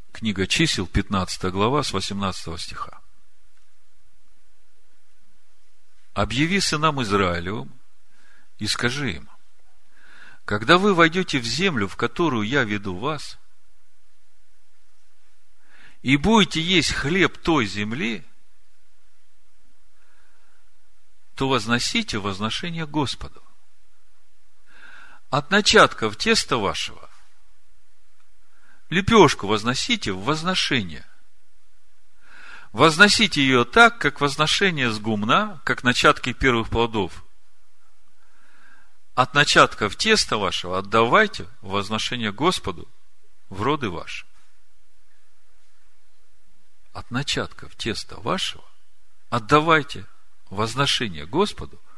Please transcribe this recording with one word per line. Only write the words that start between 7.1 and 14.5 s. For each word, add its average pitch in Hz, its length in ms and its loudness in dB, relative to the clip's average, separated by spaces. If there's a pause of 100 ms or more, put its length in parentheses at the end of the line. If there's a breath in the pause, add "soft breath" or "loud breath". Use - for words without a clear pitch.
и 104 80 -4
скажи 123 480 0
им: - 160 -10 (1120 soft breath)
когда 110 320 4
вы 196 180 6
войдете 165 440 6
в 117 60 -2
землю, 123 440 2
в - 80 -6
которую 120 500 2
я 131 180 4
веду 101 320 -2
вас, 139 420 -4 (2750 soft breath)